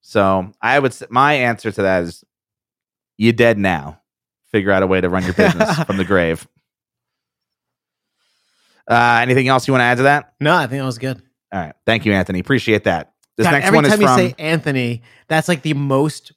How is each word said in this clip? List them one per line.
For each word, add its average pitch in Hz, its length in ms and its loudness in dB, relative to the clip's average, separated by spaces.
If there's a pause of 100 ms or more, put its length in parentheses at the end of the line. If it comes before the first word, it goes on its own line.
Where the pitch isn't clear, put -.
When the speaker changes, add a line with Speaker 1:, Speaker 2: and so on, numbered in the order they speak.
Speaker 1:
So 95 500 0 (100)
I 127 160 0
would 135 140 0
s-, - 180 -20
my 139 240 2
answer 120 380 -2
to 107 100 -6
that 92 220 2
is, 85 200 -10 (920)
"You 117 160 2
dead 117 240 2
now. 85 420 -4 (520)
Figure 101 200 -2
out 95 120 2
a 95 40 0
way 92 140 0
to 90 80 -2
run 92 140 -2
your 90 100 -4
business 180 460 0
Speaker 2:
<laughs> 160 60 -4
Speaker 1:
from 98 120 -6
the 92 80 -4
grave." 85 420 -2 (2500)
Uh, 117 360 2
anything 127 240 2
else 131 200 0
you 139 60 0
wanna 123 120 2
add 123 120 2
to 131 60 -2
that? 143 360 2
Speaker 2:
No, 151 160 2
I 147 120 0
think 135 140 -8
that 131 40 -6
was 117 140 -8
good. 131 200 -8 (320)
Speaker 1:
All 98 80 -6
right. 78 140 -10 (140)
Thank 113 180 -2
you, 104 80 2
Anthony. 92 260 -2
Appreciate 110 440 0
that. 85 300 -2 (240)
This 113 80 0
Speaker 2:
God, 170 80 2
Speaker 1:
next 143 120 0
Speaker 2:
every - 120 4
Speaker 1:
one 147 80 4
is 143 60 4
Speaker 2:
time 208 100 2
you 147 60 4
Speaker 1:
from 127 100 4
Speaker 2:
say 127 200 0
Anthony, 135 640 -4 (280)
that's, 156 180 0
like, 170 160 -2
the 156 100 -4
most 139 640 -2